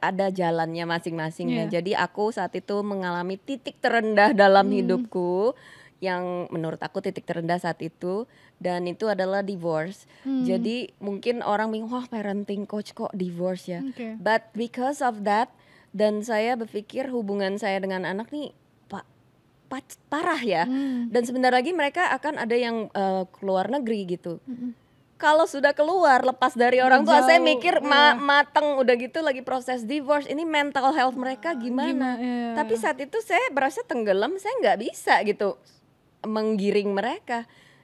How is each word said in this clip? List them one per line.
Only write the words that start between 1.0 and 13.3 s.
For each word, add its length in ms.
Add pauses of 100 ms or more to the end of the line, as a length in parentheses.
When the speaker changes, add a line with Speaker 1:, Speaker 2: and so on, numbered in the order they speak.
Speaker 1:
ya. 140
Speaker 2:
Iya. 160
Speaker 1:
Jadi 160
aku 340
saat 240
itu 300
mengalami 560
titik 400
terendah 560
dalam 320
Speaker 2:
Hmm. 80
Speaker 1:
hidupku, 800 (460)
yang 500
menurut 320
aku 160
titik 240
terendah 340
saat 220
itu, 480 (320)
dan 260
itu 220
adalah 400
divorce. 640 (120)
Speaker 2:
Hmm. 200
Speaker 1:
Jadi 560
mungkin 420
orang 300
bingung, 220
"Wah, 120
parenting 640
coach 240
kok 240
divorce 540